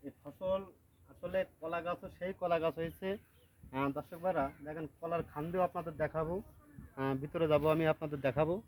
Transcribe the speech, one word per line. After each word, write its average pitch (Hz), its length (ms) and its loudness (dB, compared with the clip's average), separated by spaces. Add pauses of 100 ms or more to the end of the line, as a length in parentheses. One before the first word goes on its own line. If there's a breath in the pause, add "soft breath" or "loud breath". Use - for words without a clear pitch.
এই 139 60 -12 (100)
ফসল 185 380 -2 (500)
আসলে 180 280 -4 (220)
কলা 170 260 -2
গাছও 180 220 -4 (100)
সেই 185 220 -4
কলা 170 220 4
গাছ 160 180 2
হয়েছে। 165 280 -4 (640)
আহ, 135 240 2
দর্শক 156 280 -8
ভাইরা 170 200 2 (220)
দেখেন 156 200 -8 (140)
কলার 165 220 -2 (100)
খান্দেও 170 360 0
আপনাদের 165 340 -4
দেখাবো, 160 320 0 (640)
আহ, 135 240 0
ভিতরে 156 320 0
যাবো 147 220 6
আমি, 160 100 2 (100)
আপনাদের 151 320 -4
দেখাবো। 156 280 4 (140)